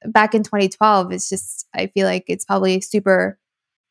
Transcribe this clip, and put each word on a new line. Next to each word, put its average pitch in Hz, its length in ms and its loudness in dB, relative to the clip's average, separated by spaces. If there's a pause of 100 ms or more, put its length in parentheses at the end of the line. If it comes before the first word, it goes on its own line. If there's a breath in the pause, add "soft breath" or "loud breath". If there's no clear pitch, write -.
back 220 300 2
in 214 80 2
twenty 202 240 0
twelve, 196 460 2
it's 185 160 -6
just, - 440 -10
I 190 140 -4
feel 190 200 0
like 185 200 -2
it's 180 180 -6
probably 190 360 0
super, 190 580 0 (520)